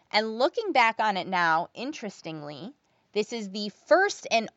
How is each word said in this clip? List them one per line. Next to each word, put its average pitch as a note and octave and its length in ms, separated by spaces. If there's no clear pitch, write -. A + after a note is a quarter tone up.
and A3 280
looking F#4 340
back A3+ 260
on G#3+ 180
it F3+ 100
now, E3+ 480
interestingly, E3+ 960
this G#3 200
is G#3+ 180
the G#3 200
first F#4+ 440
and A3 260